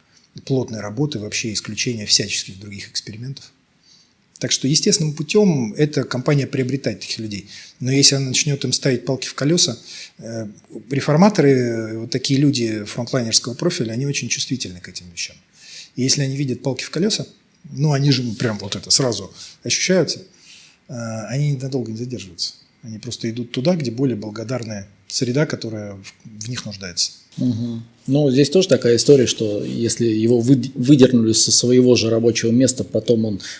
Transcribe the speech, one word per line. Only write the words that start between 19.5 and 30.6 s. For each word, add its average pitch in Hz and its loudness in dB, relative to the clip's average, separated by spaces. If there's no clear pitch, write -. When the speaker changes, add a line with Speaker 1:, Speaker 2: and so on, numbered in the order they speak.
Speaker 1:
ощущаются, 165 0
э, 147 -16
они 147 0
надолго 127 -4
не 110 -8
задерживаются. 101 -8
Они 110 -12
просто 120 -8
идут 117 -8
туда, 151 0
где 147 -4
более 120 0
благодарная 107 -8
среда, 127 0
которая 107 -8
в, 98 -18
в 120 -8
них 123 -8
нуждается. 98 -6
Speaker 2:
Мгм. 117 -4
Ну, 139 4
здесь 143 6
тоже 190 4
такая 120 4
история, 123 6
что 104 -2
если 120 -2
его 113 4
выд-, 120 4